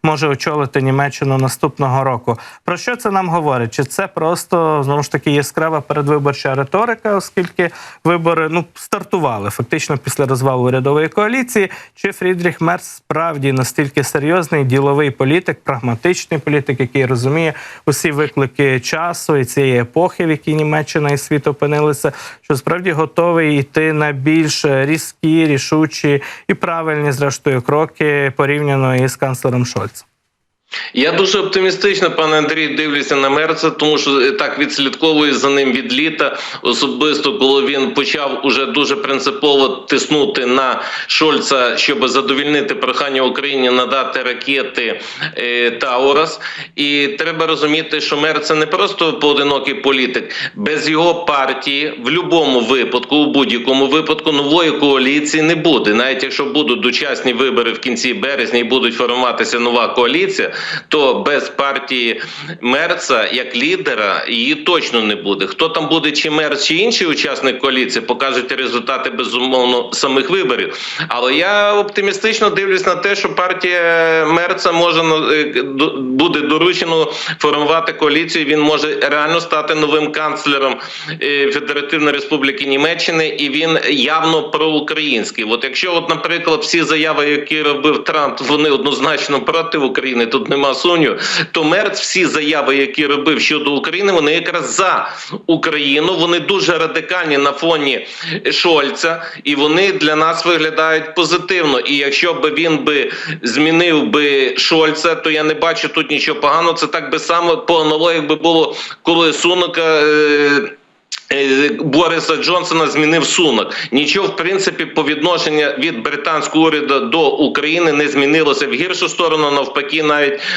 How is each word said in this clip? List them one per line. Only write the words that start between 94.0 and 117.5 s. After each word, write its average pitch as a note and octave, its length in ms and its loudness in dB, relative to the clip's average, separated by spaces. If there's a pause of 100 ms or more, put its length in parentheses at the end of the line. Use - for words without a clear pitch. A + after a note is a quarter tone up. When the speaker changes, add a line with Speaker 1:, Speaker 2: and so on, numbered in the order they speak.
Speaker 2:
вони D#3 200 2
якраз E3+ 420 -2
за F3+ 340 0 (380)
Україну, D3+ 720 0
вони E3+ 240 2
дуже F3 380 0
радикальні D#3+ 600 0
на C#3 140 2
фоні C#3+ 540 0 (460)
Шольца, D#3+ 720 0 (220)
і C#3+ 100 0
вони D#3+ 380 2
для D3+ 240 0
нас D#3+ 300 0
виглядають D#3+ 680 0
позитивно. E3+ 640 0
І C3+ 180 0
якщо C#3+ 380 0
б D3+ 240 0
він D#3 260 0
би C#3+ 260 0 (320)
змінив D#3 640 2
би C#3 500 2
Шольца, D#3+ 580 2
то D#3 160 -2
я D#3 120 0
не D#3 120 0
бачу E3 340 -2
тут D3+ 220 -2
нічого D3 300 -2
поганого. D#3+ 340 2
Це D#3 120 -2
так D3 260 -4
би D#3 60 0
само E3+ 380 2
по E3+ 240 2
аналогії D#3 420 2
би D3+ 120 0
було, D#3+ 420 2 (260)
коли E3 300 4
Сунака, E3+ 500 0
е, D3+ 680 4 (800)
е, C#3 380 2 (100)
Бориса D#3+ 560 2
Джонсона E3 500 0
змінив D3+ 380 2
Сунак. B2 500 2 (180)
Нічого, D3 360 2
в - 80 -6
принципі, F3 500 -2
по - 160 -2
відношенню D3+ 760 0
від A#2+ 240 -2
британського D3+ 640 0
уряду D3 340 2
до C#3 280 2
України D3+ 640 2